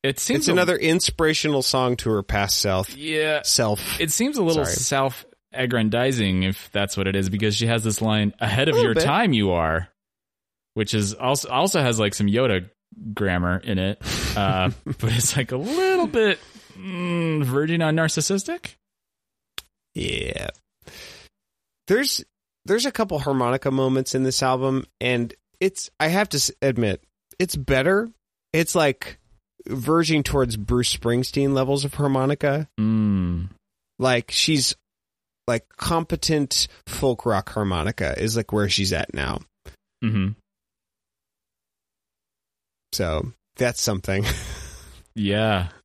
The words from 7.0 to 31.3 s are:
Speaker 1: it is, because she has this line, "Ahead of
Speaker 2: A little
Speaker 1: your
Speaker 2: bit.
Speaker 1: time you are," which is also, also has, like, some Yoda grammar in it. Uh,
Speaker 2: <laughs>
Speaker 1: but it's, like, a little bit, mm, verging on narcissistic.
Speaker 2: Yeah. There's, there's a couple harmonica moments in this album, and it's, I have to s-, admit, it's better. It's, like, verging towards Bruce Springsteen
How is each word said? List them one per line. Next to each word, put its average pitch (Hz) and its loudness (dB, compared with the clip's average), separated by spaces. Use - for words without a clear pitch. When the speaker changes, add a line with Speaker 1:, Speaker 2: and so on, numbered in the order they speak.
Speaker 1:
it 95 0
is, 95 0
because 104 0
she 113 0
has 117 0
this 110 -2
line, 107 2
"Ahead 120 0
of - 2
Speaker 2:
A - 4
little - 4
Speaker 1:
your 110 2
Speaker 2:
bit. 160 2
Speaker 1:
time 180 2
you 104 4
are," 82 2
which 110 -2
is 104 0
also, 131 -2
also 160 2
has, 120 2
like, 104 2
some 104 0
Yoda 101 2
grammar 90 0
in 98 -2
it. 95 -2
Uh, 92 2
Speaker 2:
<laughs> - -18
Speaker 1:
but - -2
it's, 120 0
like, 131 -2
a 127 -4
little 339 0
bit, 220 2
mm, 175 -2
verging 151 0
on 156 2
narcissistic. 190 -2
Speaker 2:
Yeah. - -6
There's, 262 2
there's 226 2
a 277 0
couple 190 -2
harmonica 135 0
moments 131 0
in 131 2
this 131 0
album, 131 0
and 120 0
it's, - -2
I 156 2
have 196 0
to 147 -4
s-, - 0
admit, 117 0
it's 185 -2
better. 151 2
It's, 160 2
like, 151 0
verging 151 2
towards 127 0
Bruce 117 0
Springsteen 127 0